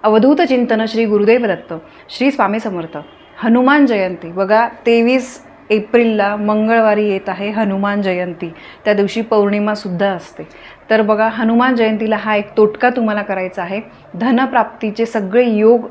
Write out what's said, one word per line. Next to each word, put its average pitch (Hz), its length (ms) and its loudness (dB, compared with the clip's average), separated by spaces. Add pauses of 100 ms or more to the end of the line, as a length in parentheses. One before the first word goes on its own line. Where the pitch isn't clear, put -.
अवधूत 220 380 4
चिंतन 240 460 0
श्री 220 180 -2
गुरुदेव 214 400 2
दत्त, 175 280 -6 (360)
श्री 269 220 -2
स्वामी 220 280 -2
समर्थ. 175 380 -8 (460)
हनुमान 254 420 4
जयंती 185 460 -2
बघा, 202 360 2 (180)
तेवीस 240 580 0 (260)
एप्रिलला 214 680 0
मंगळवारी 214 760 0
येत 196 200 -4
आहे 196 200 -6
हनुमान 202 520 -2
जयंती. 180 520 -4 (320)
त्या 208 80 2
दिवशी 202 280 0
पौर्णिमासुद्धा 208 880 0
असते. 170 360 -8 (460)
तर 220 120 4
बघा, 214 260 2
हनुमान 233 480 0
जयंतीला 220 400 0
हा 214 200 -4
एक 202 220 -4
तोटका 214 320 2
तुम्हाला 220 320 -2
करायचा 185 400 -6
आहे. 190 200 -6 (340)
धनप्राप्तीचे 226 880 -2
सगळे 226 400 0
योग 226 460 2